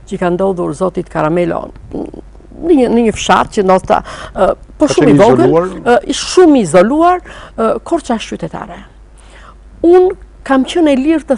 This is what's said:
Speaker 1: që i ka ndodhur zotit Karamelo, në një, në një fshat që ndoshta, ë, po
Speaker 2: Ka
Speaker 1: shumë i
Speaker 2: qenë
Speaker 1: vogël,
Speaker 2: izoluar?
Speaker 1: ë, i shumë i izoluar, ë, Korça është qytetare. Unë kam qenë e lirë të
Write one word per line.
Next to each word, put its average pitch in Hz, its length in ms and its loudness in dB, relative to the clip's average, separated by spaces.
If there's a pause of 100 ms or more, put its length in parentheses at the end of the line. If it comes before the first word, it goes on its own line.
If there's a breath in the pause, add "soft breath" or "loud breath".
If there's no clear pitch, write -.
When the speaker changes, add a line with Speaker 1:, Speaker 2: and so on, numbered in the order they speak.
Speaker 1:
që 196 80 -8
i - 40 -12
ka 180 120 -2
ndodhur 180 440 -2
zotit 180 320 -6
Karamelo, 165 640 -2 (920)
në 330 160 0
një, 247 160 2
në 233 140 2
një 214 100 2
fshat 214 400 0
që 214 80 2
ndoshta, 185 360 0 (320 loud breath)
ë, - 160 0 (320)
po 302 80 2
Speaker 2:
Ka - 60 -2
Speaker 1:
shumë 147 180 4
i - 0 -
Speaker 2:
qenë 143 80 6
Speaker 1:
vogël, - 260 4
Speaker 2:
izoluar? 170 240 0 (140)
Speaker 1:
ë, 240 200 2
i - 200 -6
shumë 320 320 4
i 226 80 2
izoluar, 285 580 2 (340 loud breath)
ë, 226 140 -2 (140)
Korça 294 320 -4
është - 180 -10
qytetare. - 480 -12 (1040 loud breath)
Unë 370 260 4 (340)
kam 262 240 0
qenë 311 240 2
e 262 120 2
lirë 311 240 0
të 262 100 0